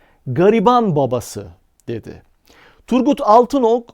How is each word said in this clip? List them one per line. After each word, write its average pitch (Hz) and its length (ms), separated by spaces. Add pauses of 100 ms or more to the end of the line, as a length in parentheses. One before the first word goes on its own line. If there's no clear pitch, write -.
(280)
gariban 208 680
babası." 117 520 (400)
dedi. 110 340 (680)
Turgut 254 340
Altınok, 233 720